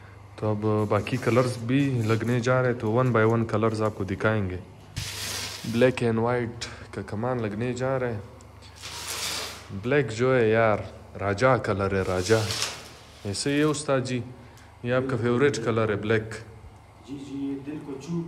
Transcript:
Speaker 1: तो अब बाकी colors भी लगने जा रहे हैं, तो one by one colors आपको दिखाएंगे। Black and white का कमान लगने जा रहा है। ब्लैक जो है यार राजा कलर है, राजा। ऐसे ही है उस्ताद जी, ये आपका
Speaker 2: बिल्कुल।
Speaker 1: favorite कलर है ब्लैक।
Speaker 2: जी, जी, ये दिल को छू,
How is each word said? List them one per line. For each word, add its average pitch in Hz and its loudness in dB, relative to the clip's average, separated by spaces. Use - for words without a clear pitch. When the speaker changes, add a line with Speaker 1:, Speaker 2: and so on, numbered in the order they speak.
Speaker 1:
तो 107 0
अब 107 0
बाकी 107 0
colors 120 2
भी 127 0
लगने 113 0
जा 127 2
रहे 127 2
हैं, 120 -2
तो 113 -2
one 127 2
by 110 6
one 113 2
colors 107 2
आपको 107 -2
दिखाएंगे। 98 0
Black 123 4
and 113 2
white 117 -2
का 101 -6
कमान 120 -4
लगने 110 -4
जा 131 -2
रहा 123 -2
है। 104 -6
ब्लैक 123 2
जो 120 2
है 117 6
यार 110 6
राजा 101 4
कलर 98 0
है, 95 2
राजा। 92 2
ऐसे 104 -2
ही 143 2
है 151 4
उस्ताद 139 0
जी, 123 -4
ये 123 -2
आपका 127 2
Speaker 2:
बिल्कुल। 127 -2
Speaker 1:
favorite 123 4
कलर 113 2
है 101 0
ब्लैक। 110 0
Speaker 2:
जी, 135 -10
जी, 139 -8
ये 139 -4
दिल 151 -10
को 143 -12
छू, 170 -4